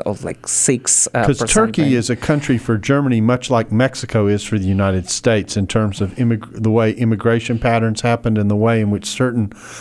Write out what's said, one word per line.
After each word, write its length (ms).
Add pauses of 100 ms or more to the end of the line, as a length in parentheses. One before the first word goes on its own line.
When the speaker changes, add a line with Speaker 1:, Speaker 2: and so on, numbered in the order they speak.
Speaker 1:
of, 200
like, 200
six, 680
uh, 100
Speaker 2:
'Cause 160
Speaker 1:
percent 120
Speaker 2:
Turkey 320
Speaker 1:
maybe. 120
Speaker 2:
is 140
a 80
country 400
for 200
Germany, 440
much 280
like 220
Mexico 560
is 160
for 160
the 80
United 420
States 460
in 100
terms 360
of 160
immig-, 440
the 100
way 200
immigration 640
patterns 440
happened 360
and 140
the 60
way 240
in 100
which 140
certain 480 (280)